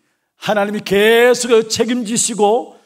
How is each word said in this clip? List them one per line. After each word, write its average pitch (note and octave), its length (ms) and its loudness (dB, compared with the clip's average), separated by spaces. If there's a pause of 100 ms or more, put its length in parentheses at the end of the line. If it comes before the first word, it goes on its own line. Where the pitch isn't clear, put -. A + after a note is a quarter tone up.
(360)
하나님이 G#3 440 -4
계속 A#3 880 2
책임지시고 A3+ 1160 -2